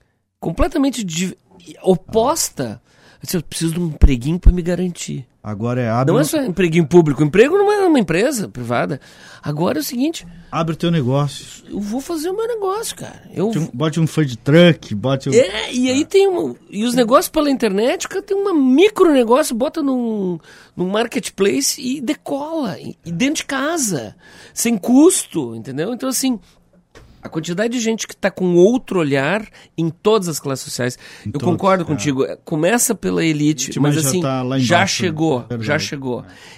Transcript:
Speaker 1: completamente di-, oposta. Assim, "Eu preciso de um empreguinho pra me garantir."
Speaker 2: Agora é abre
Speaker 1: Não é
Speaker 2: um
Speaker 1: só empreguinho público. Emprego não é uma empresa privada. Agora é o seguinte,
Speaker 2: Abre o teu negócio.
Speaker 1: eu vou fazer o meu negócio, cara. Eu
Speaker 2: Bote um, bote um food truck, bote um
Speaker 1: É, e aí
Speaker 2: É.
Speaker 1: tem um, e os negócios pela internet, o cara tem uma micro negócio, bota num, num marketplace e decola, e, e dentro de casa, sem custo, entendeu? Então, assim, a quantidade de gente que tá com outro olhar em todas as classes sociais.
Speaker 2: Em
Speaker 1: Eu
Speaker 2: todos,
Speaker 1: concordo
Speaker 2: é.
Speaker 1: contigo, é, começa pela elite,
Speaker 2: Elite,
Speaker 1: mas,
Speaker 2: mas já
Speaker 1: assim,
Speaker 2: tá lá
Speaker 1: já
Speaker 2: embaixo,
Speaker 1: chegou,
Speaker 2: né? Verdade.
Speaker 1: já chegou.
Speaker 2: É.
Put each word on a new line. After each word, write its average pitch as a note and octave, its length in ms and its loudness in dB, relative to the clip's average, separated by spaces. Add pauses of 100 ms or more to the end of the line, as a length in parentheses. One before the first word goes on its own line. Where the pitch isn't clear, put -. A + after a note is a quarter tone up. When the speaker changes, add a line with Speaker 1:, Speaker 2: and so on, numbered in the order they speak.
(400)
Speaker 1:
completamente C4+ 640 -2
di-, F3 340 -6 (440)
oposta. G3+ 1000 -2 (420)
Assim, D#3+ 140 -6
"Eu D#3+ 60 -4
preciso E3 320 -4
de F3 40 -4
um F3 80 -2
empreguinho C#3+ 520 4
pra - 120 8
me F3+ 100 -2
garantir." E3+ 640 -6 (180)
Speaker 2:
Agora A#2 380 -4
é A#2 80 -2
abre C3 240 2
Speaker 1:
Não A3+ 60 4
é - 20 4
Speaker 2:
um D#4 40 2
Speaker 1:
só D4 180 -2
empreguinho F3 420 0
público. D3+ 380 4
Emprego G#3+ 340 4
não G4+ 140 4
é G4+ 160 2
uma D#4 120 4
empresa G3+ 480 0
privada. B2 540 -4 (400)
Agora E3 380 -2
é - 20 -2
o - 20 -8
seguinte, C4+ 400 -4 (280)
Speaker 2:
Abre D#3+ 240 -4
o - 20 -8
teu E3+ 140 0
negócio. C#3 760 -2
Speaker 1:
eu - 120 -8
vou G#3 200 -6
fazer D#4+ 300 -6
o F#4+ 80 -4
meu A4+ 100 -4
negócio, G#4+ 480 -6
cara. - 280 -18 (100)
Eu F3 140 -2
Speaker 2:
Bote G#3 120 -2
um, D#3 140 -4
bote D3+ 280 -2
um D#3+ 60 4
food C#3+ 300 -2
truck, D#3+ 560 4
bote C3 360 -2
um C3+ 40 2
Speaker 1:
É, C#4+ 400 2
e B3+ 160 0
aí C4 140 2
Speaker 2:
É. - 20 -4
Speaker 1:
tem G4 220 4
um, E4+ 280 -2 (140)
e G3+ 140 -4
os A#3+ 100 0
negócios B3 360 4
pela D4 200 0
internet, A#3 560 0
o - 40 -10
cara F#4+ 120 -6
tem G4 160 -4
uma G4 160 0
micro D#4+ 580 4
negócio, C4 440 2
bota D4+ 260 -4
num, A3+ 560 -2 (400)
num F3+ 140 -4
marketplace A3+ 880 -2
e B3+ 200 -6
decola, C#4+ 800 -6
e, C#3+ 240 -12
e E3+ 80 -12
dentro B3+ 260 0
de - 80 -6
casa, C4 680 -4 (380)
sem A#3 240 0
custo, D#3 800 2
entendeu? C3+ 360 -6
Então, B3+ 160 -6
assim, C4 320 -2 (840)
a - 60 -16
quantidade F3 440 -4
de B3+ 60 -4
gente A3+ 280 -4
que - 100 -18
tá F#3+ 140 -2
com F3+ 240 0
outro G3+ 440 4
olhar D3+ 480 0 (300)
em E3 140 -2
todas G#3 360 0
as D#3 120 -6
classes C3+ 260 -6
sociais. B2+ 320 -4 (260)
Speaker 2:
Em - 60 -10
Speaker 1:
Eu G#2 40 -6
Speaker 2:
todos, D3 160 -2
Speaker 1:
concordo F#3 340 2
Speaker 2:
é. - 20 -6
Speaker 1:
contigo, C#3 400 -2
é, - 180 -6
começa G3 520 0
pela F3+ 280 -2
elite, D3+ 420 0
Speaker 2:
Elite, - 140 -6
Speaker 1:
mas, C#3+ 140 2
Speaker 2:
mas D#3 100 0
já C3+ 60 0
Speaker 1:
assim, C3 140 0
Speaker 2:
tá C3 180 -2
lá B2+ 160 -2
Speaker 1:
já C3 200 2
Speaker 2:
embaixo, F#3 180 0
Speaker 1:
chegou, D#3 460 -2
Speaker 2:
né? - 80 -16
Verdade. A#2 180 -6
Speaker 1:
já D3 100 0
chegou. C3+ 440 -6
Speaker 2:
É. - 40 -20 (320)